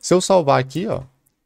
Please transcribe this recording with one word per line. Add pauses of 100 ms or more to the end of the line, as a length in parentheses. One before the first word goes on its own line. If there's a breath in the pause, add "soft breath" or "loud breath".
Se
eu
salvar
aqui,
ó, (440)